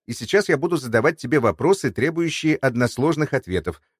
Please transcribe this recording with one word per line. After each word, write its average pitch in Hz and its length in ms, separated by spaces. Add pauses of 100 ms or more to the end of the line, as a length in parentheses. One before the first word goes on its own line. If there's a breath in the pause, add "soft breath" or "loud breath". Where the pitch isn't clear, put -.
и 117 80
сейчас 185 340
я 160 100
буду 170 200
задавать 123 420
тебе 131 220
вопросы, 120 500
требующие 156 640
односложных 131 760
ответов. 90 480 (180)